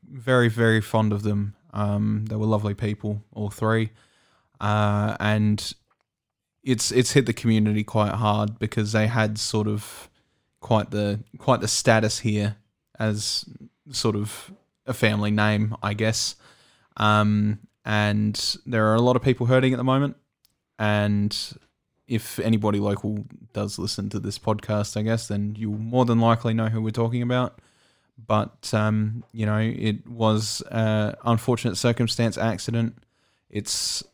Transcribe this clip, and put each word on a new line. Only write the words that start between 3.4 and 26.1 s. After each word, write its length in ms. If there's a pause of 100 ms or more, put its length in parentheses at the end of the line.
three. 400 (680)
Uh, 600
and 540 (880)
it's, 280
it's 200
hit 160
the 60
community 500
quite 300
hard 440
because 340
they 160
had 300
sort 300
of 420 (500)
quite 320
the, 280 (180)
quite 240
the 60
status 520
here 360 (440)
as 460 (460)
sort 240
of 360 (360)
a 60
family 380
name, 520
I 100
guess. 420 (600)
Um, 640 (260)
and 800
there 220
are 80
a 60
lot 140
of 60
people 240
hurting 280
at 40
the 60
moment. 320 (640)
And 580 (680)
if 320
anybody 400
local 440 (300)
does 240
listen 320
to 100
this 200
podcast, 580
I 60
guess, 240
then 300
you'll 200
more 280
than 140